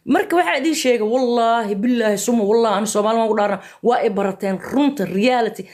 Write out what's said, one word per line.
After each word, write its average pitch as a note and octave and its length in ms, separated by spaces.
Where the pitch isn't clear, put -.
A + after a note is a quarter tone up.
Marka E4 300
waxaa E4+ 240
idiin D4+ 160
sheegay, A#3+ 320
wallaahi, A#3 680
billaahi, A3 420
suma, A#3 260
wallaahi, G#3+ 340
ani G3 100
Soomaali G#3+ 320
waan A3+ 100
ku A3 80
dhaarnaa, G3+ 240
waa - 220
i A3+ 40
barateen F#3+ 500
runta, C4+ 340
reality, G#3+ 580